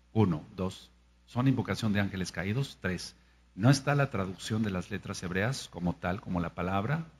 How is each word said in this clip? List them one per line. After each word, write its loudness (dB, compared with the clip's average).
Uno. 4
Dos. -6
¿Son 0
invocación 2
de 4
ángeles -2
caídos? -2
Tres. -4
No 6
está 4
la 2
traducción -2
de -2
las -4
letras -6
hebreas 0
como -2
tal, -4
como -2
la -4
palabra. -2